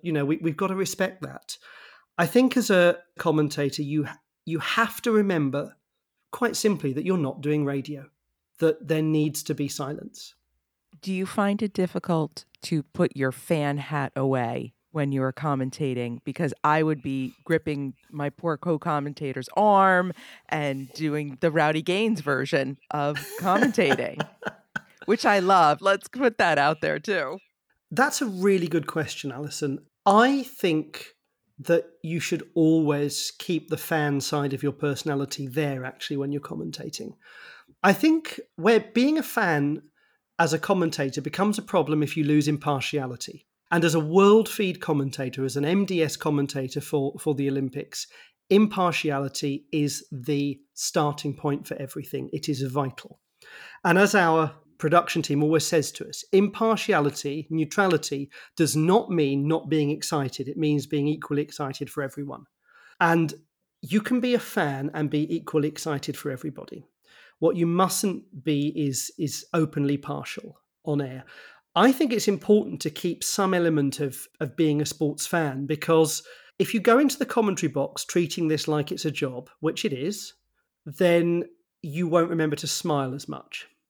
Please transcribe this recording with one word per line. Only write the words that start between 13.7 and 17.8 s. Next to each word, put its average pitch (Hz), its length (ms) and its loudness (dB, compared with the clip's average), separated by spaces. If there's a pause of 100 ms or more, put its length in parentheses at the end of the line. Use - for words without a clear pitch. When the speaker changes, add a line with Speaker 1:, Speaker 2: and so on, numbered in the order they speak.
Speaker 2:
hat 143 380 -6
away 127 580 -2 (180)
when 143 200 -2
you're 131 200 0
commentating? 131 920 -4
Because 143 380 -4
I 151 200 2
would 156 200 0
be 135 320 -4 (100)
gripping 147 500 -2 (160)